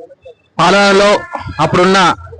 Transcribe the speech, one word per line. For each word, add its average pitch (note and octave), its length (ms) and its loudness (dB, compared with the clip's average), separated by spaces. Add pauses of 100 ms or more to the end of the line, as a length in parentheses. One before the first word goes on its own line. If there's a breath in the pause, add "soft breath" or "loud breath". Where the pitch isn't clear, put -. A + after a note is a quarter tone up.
(580)
పాలనలో, G3 600 2 (420)
అప్పుడున్న F3+ 540 2 (260)